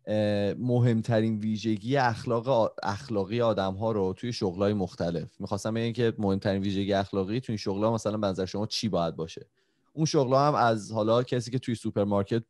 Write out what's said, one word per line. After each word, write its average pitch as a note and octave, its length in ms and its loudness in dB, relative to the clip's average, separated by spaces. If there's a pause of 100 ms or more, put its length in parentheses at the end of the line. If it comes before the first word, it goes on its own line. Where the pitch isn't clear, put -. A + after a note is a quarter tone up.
اه، G#2 460 0
مهمترین A2+ 880 2
ویژگی A2 580 -2
اخلاق A#2 500 0
آ-، A#2 260 2 (100)
اخلاقی G2+ 580 -2
آدم‌ها G2+ 500 0
رو F#2+ 220 0
توی A#2+ 200 -6
شغل‌های G2+ 400 0
مختلف. F2 680 -4
می‌خواستن G2+ 320 -4
بگن A2+ 180 -2
که A2+ 260 2
مهمترین G2 440 0
ویژگی G2 320 0
اخلاقی G2 460 0
توی B2 140 -6
این G#2 40 -4
شغل‌ها G#2 360 0
مثلاً G#2+ 240 -2
به G#2+ 100 0
نظر F#2 180 -2
شما G2+ 200 -4
چی - 240 -4
باید E2+ 260 0
باشه؟ - 340 -10 (440)
اون D#3 120 0
شغل‌ها C#3 420 4
هم D3 80 2
از A2 360 2
حالا A2+ 320 2
کسی B2+ 280 -4
که B2+ 80 -2
توی A#2+ 160 -4
سوپرمارکت G#2 760 0